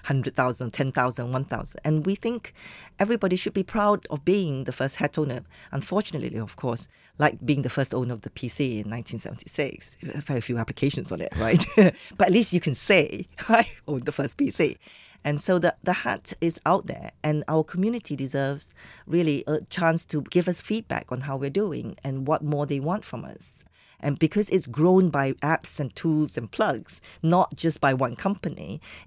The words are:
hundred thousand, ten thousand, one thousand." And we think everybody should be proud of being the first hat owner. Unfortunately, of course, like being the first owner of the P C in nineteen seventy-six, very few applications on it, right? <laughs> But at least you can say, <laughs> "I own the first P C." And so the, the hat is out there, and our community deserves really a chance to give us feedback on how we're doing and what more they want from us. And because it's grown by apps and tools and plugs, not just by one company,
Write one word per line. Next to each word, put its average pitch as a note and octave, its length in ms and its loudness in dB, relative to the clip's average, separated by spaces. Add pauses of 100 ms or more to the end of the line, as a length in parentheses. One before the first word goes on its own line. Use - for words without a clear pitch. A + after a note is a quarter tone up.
hundred C3+ 320 0
thousand, B2+ 380 0
ten C3+ 180 -2
thousand, B2+ 400 0
one C3 140 -2
thousand." - 380 -8
And D#3 220 2
we G3 80 2
think A3+ 400 -6 (460)
everybody G3+ 360 2
should - 200 -2
be F#3+ 80 0
proud G#3 480 2
of D3 120 -6
being D#3+ 420 0
the B2+ 60 -6
first - 260 -4
hat - 200 -2
owner. C#3 240 -2 (300)
Unfortunately, C#3 640 -4
of A2 180 -8
course, A#2 320 -6 (300)
like - 260 2
being C3+ 200 2
the B2+ 60 -2
first - 260 -2
owner B2 180 -2
of A2 80 -10
the - 80 -10
P - 180 -10
C A#2+ 340 -2
in G2+ 100 -8
nineteen A#2 280 -8
seventy-six, - 840 -8
very D3 360 -4
few A#2 200 -2
applications - 520 -2
on - 80 -6
it, - 160 -6
right? A2+ 300 4 (100)
<laughs> F#3+ 200 8 (200)
But G3 120 4
at F#3+ 40 6
least G#3+ 220 4
you F3+ 60 4
can C3+ 160 -2
say, - 520 2 (100)
<laughs> - 120 -8
"I A3+ 220 4 (160)
own C3+ 140 -2
the C#3 100 -4
first - 260 -4
P C#4+ 140 0
C." - 260 0 (480)
And D3 140 0
so F#3 180 4
the, E3+ 240 4
the F3+ 120 2
hat - 480 -4
is E3 240 0
out F3 220 2
there, - 240 -8 (120)
and D3+ 240 2
our D#3+ 160 4
community G3+ 500 -2
deserves C#3 600 -2 (340)
really D#3+ 400 2
a D3+ 220 0
chance E3 380 2
to D3+ 160 -4
give F3+ 260 2
us F3 100 -2
feedback - 540 -4
on B2+ 80 -6
how C3+ 160 -6
we're C#3 120 -4
doing C#3+ 540 -4
and C3+ 240 -4
what D3+ 160 0
more D3 220 0
they C#3 160 -2
want F3+ 240 -4
from - 180 -10
us. - 400 -16 (380)
And C#3 180 -2
because G3+ 300 2
it's F#3 180 2
grown F3 420 6
by C#3 260 0
apps - 440 -2
and C3+ 160 -6
tools D3+ 420 0
and A#2+ 140 -8
plugs, E3+ 480 -2 (220)
not E3+ 340 4
just D#3+ 240 0
by C3+ 140 4
one B2+ 240 0
company, D3+ 640 -4 (240)